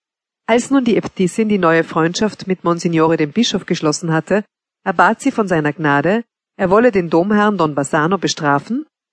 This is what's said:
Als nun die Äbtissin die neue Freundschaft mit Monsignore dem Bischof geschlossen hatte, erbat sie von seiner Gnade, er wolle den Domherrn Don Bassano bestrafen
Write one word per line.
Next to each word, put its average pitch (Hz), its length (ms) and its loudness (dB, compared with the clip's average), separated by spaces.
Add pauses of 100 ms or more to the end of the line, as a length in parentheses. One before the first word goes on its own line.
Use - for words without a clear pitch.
(480)
Als 233 240 0
nun 269 120 2
die 226 140 2
Äbtissin 190 500 -2
die 208 120 0
neue 165 240 2
Freundschaft 170 640 -4
mit 185 160 -6
Monsignore 170 540 0
dem 151 140 -2
Bischof 214 360 -2
geschlossen 160 440 -2
hatte, 180 320 -2 (400)
erbat 190 380 2
sie 269 100 -2
von 214 160 -2
seiner 156 260 0
Gnade, 160 500 0 (340)
er 180 140 0
wolle 233 200 4
den 180 180 -2
Domherrn 208 480 2
Don 156 180 0
Bassano 151 420 0
bestrafen 156 680 -2 (280)